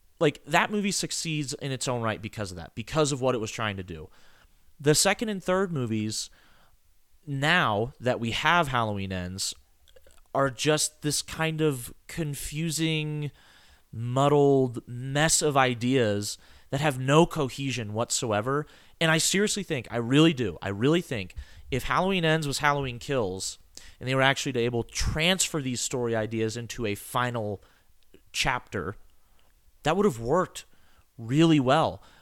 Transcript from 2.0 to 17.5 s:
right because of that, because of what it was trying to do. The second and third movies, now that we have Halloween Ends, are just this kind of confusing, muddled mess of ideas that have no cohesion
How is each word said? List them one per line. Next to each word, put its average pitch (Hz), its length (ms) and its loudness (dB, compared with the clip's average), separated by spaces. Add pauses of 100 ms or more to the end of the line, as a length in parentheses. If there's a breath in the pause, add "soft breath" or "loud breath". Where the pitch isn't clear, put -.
right 110 200 -4
because 104 300 -8
of 90 60 -12
that, 82 180 -14
because 143 360 0
of 131 100 -4
what 127 140 2
it - 20 -2
was 107 140 -6
trying 107 260 -4
to 95 60 -8
do. 82 260 -14 (720 soft breath)
The 147 160 4
second 208 340 2
and 196 140 -6
third 185 280 0
movies, 110 580 -4 (960 soft breath)
now 139 760 0
that 113 200 0
we 113 120 -4
have 160 380 2
Halloween 104 420 -2
Ends, 92 420 -6 (800)
are 135 160 2
just 147 520 -2
this 147 200 -2
kind 160 400 -4
of 139 320 -2 (140)
confusing, 151 1200 -4 (600 soft breath)
muddled 135 960 4
mess 135 540 0
of 151 140 2
ideas 120 840 2 (320 soft breath)
that 127 120 -4
have 143 180 0
no 143 260 6
cohesion 127 680 -4